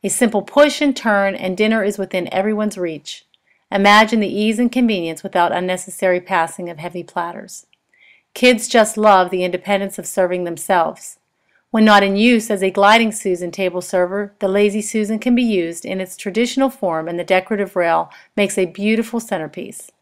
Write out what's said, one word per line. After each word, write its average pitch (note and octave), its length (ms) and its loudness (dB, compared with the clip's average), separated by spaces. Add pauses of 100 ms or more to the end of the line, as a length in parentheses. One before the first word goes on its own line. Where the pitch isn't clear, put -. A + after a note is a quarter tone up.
A G3+ 60 -4
simple G#3+ 320 0
push D4 400 2
and C#4+ 160 0
turn, G3 380 0
and F#3 200 -6
dinner G#3+ 300 0
is G3+ 140 -2
within F#3 340 -4
everyone's G#3 460 -2
reach. E3 480 -8 (480)
Imagine G#3+ 460 6
the G3+ 80 -2
ease G#3+ 300 -2
and A#3+ 120 2
convenience G3 520 -2
without F3 280 0
unnecessary F#3 720 -2
passing F3 480 -4
of E3+ 80 -12
heavy E3+ 260 -10
platters. - 640 -10 (680)
Kids B3 340 2
just A3 300 2
love F#3+ 320 6
the F#3 140 -2
independence G3 540 -4
of F#3 80 -12
serving F3+ 380 -2
themselves. E3+ 760 -2 (520)
When A3 120 2
not G#3 200 8
in G3 120 0
use A3+ 360 2
as G3 120 -2
a F#3+ 80 2
Gliding G#3 420 4
Susan F3+ 380 -4
table F3+ 300 -4
server, F#3+ 600 -2
the G3 80 -2
Lazy G#3 340 2
Susan G#3+ 360 -4
can A#3+ 160 0
be A#3+ 80 2
used F3+ 440 -2
in F#3+ 160 -6
its F#3 160 -12
traditional A#3+ 500 -2
form, E3 400 -4
and E3+ 100 -6
the F3 60 -6
decorative F#3+ 500 -2
rail E3+ 360 0 (260)
makes G3+ 220 -2
a F#3 80 2
beautiful A3 540 -2
centerpiece. E3 680 -10 (120)